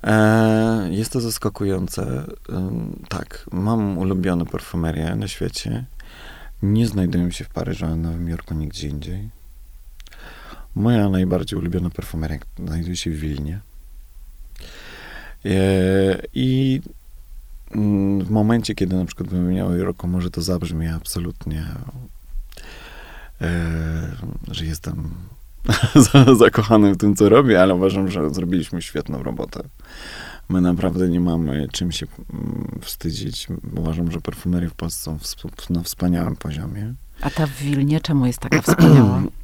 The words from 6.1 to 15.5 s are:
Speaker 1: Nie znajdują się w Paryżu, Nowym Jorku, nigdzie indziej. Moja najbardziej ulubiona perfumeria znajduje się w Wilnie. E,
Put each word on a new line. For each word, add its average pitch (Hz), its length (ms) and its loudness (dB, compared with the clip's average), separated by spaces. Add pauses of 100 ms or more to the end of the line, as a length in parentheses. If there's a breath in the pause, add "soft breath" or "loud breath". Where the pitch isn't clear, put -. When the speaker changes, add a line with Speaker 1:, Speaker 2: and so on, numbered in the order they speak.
Speaker 1:
Nie 107 240 2
znajdują 90 440 0
się - 140 -10
w - 40 -16
Paryżu, 85 460 -4
Nowym 82 340 -4
Jorku, 82 240 -6
nigdzie 78 340 -6
indziej. 87 420 -8 (1500 loud breath)
Moja 107 340 4
najbardziej 92 500 0
ulubiona 87 300 -2
perfumeria 80 480 -6 (280)
znajduje 82 300 -4
się 85 160 -6
w 78 80 -4
Wilnie. 76 400 -4 (1900 loud breath)
E, 101 40 -2 (840)